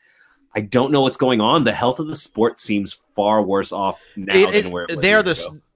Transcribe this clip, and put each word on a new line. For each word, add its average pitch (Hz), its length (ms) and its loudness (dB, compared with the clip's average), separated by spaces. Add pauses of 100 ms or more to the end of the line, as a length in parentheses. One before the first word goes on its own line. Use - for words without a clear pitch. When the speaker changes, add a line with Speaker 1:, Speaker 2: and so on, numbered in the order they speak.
(540)
Speaker 1:
I 107 60 -4
don't 123 320 0
know 139 80 4
what's 131 160 0
going 127 240 2
on. 131 240 2
The 113 80 2
health 123 260 -2
of 160 80 -6
the 156 80 -10
sport - 460 -4
seems 101 360 -4 (200)
far 107 260 4
worse 98 300 -2
off 95 260 -4 (160)
now 98 220 -2
Speaker 2:
It, 196 160 4
Speaker 1:
than 202 140 0
Speaker 2:
it, 180 60 -8
Speaker 1:
where 175 120 -6
it 165 120 -8
was 151 60 -6
Speaker 2:
they 190 100 2
Speaker 1:
a 214 40 4
Speaker 2:
are - 20 4
Speaker 1:
year 214 40 4
Speaker 2:
the 180 80 -2
s-, - 160 -4
Speaker 1:
ago. 151 140 -16 (160)